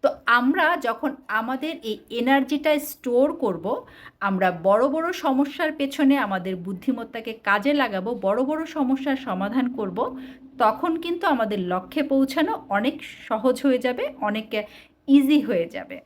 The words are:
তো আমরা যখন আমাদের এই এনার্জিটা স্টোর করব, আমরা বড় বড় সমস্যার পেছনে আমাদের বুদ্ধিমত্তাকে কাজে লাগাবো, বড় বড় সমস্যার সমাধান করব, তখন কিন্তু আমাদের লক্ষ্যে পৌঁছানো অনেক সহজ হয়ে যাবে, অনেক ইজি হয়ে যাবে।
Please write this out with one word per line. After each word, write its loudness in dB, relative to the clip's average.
তো 6
আমরা 4
যখন -2
আমাদের -4
এই -6
এনার্জিটা 2
স্টোর 0
করব, -2
আমরা 2
বড় 4
বড় -2
সমস্যার 0
পেছনে 2
আমাদের -2
বুদ্ধিমত্তাকে -6
কাজে 2
লাগাবো, 0
বড় 0
বড় -2
সমস্যার -2
সমাধান -2
করব, -4
তখন 2
কিন্তু -4
আমাদের 0
লক্ষ্যে -2
পৌঁছানো 2
অনেক 0
সহজ 0
হয়ে 4
যাবে, -2
অনেক -4
ইজি 6
হয়ে -2
যাবে। -12